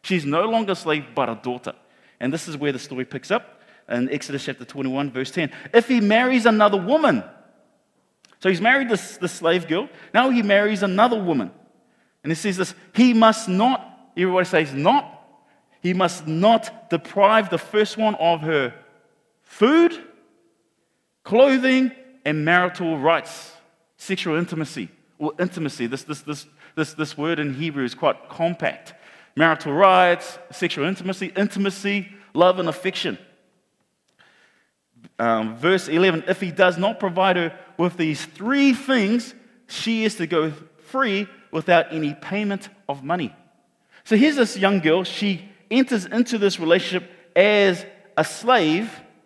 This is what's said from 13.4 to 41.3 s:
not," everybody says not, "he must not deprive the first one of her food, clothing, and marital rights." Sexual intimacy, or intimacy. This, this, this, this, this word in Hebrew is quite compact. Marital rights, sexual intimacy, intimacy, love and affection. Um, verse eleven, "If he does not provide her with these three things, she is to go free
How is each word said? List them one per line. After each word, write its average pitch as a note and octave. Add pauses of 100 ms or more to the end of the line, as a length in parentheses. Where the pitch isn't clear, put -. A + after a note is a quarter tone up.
not," A3 (320)
everybody F3+
says D#3
not, F3 (640)
"he F3+
must F3
not G3+
deprive G3+
the E3+
first G#3
one G#3+
of E3
her D3 (680)
food, D#4+ (1200)
clothing, C4 (320)
and D3+
marital F3
rights." D3+ (480)
Sexual F#3
intimacy, D#3 (300)
or D3+
intimacy. E3
This, B2+
this, D3
this, D3 (280)
this, D3+
this D3+
word D#3
in D3
Hebrew C#3+
is A#2+
quite -
compact. - (420)
Marital D#3
rights, F3+ (120)
sexual D#3+
intimacy, F#3
intimacy, G3 (260)
love F3+
and E3+
affection. E3 (2000)
Um, A2+
verse F3+
eleven, E3
"If F#3
he F#3
does F3+
not G#3
provide F#3
her E3+ (240)
with F3
these D#3+
three C4+
things, A#3 (320)
she A3+
is G#3+
to E3+
go D#3 (320)
free G#3 (240)